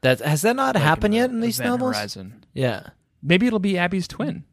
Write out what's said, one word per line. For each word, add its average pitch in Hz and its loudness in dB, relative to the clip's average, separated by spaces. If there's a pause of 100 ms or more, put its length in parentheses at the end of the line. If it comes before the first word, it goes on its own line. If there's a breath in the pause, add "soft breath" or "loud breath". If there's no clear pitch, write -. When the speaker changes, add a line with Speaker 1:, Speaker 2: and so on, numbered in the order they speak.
Speaker 1:
That, 127 2
has 147 0
that 226 2
not 262 0
Speaker 2:
Like 165 2
Speaker 1:
happened 165 2
Speaker 2:
in 226 2
Speaker 1:
yet 254 2
Speaker 2:
the 254 -8
Speaker 1:
in 226 -2
these 226 -2
Speaker 2:
Event 247 -2
Speaker 1:
novels? 254 -2
Speaker 2:
Horizon. 98 -10
Speaker 1:
Yeah. 127 -2 (340)
Speaker 2:
Maybe 180 4
it'll 220 2
be 190 0
Abby's 175 -2
twin. - -6